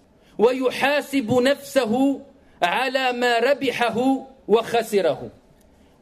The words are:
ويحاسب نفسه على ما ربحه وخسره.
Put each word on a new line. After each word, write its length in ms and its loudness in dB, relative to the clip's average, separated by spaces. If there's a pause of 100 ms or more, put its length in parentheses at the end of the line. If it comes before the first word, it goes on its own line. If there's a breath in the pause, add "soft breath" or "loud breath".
(380 soft breath)
ويحاسب 920 0
نفسه 880 0 (420 soft breath)
على 500 0
ما 260 0
ربحه 880 0 (220)
وخسره. 840 0 (720 soft breath)